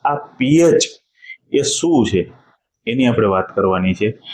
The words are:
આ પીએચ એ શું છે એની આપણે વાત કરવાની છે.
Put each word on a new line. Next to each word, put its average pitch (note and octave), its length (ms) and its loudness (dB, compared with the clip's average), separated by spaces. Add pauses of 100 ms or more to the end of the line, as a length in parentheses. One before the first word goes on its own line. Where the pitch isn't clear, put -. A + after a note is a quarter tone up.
આ C#3+ 100 -2
પીએચ D3 640 2 (720)
એ C#3 100 0
શું D3 440 0
છે - 280 -2 (540)
એની B2+ 180 0
આપણે A2 220 0
વાત F#2 280 -2
કરવાની F#2 380 0
છે. G2+ 180 -2 (220)